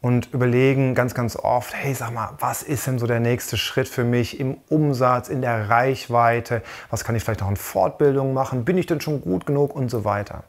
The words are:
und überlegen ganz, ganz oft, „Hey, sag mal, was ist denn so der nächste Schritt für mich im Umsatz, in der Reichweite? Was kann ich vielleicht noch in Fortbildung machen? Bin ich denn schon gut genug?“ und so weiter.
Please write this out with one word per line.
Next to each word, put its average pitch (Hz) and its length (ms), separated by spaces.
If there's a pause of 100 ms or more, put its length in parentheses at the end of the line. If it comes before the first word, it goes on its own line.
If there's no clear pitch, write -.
und 123 320
überlegen 127 600
ganz, 123 180
ganz 117 220
oft, - 400
„Hey, 135 180
sag 117 180
mal, 113 280
was - 240
ist - 240
denn 131 100
so 120 80
der 117 140
nächste 117 380
Schritt 131 300
für - 160
mich 120 360
im 135 180 (100)
Umsatz, 127 640
in 131 140
der 113 260
Reichweite? 117 960 (260)
Was - 140
kann 117 120
ich 107 80
vielleicht 104 180
noch 98 100
in 98 60
Fortbildung 135 760
machen? 131 320
Bin 180 140
ich 175 80
denn 160 140
schon 151 200
gut 175 240
genug?“ 143 300
und 127 160
so 110 120
weiter. 101 460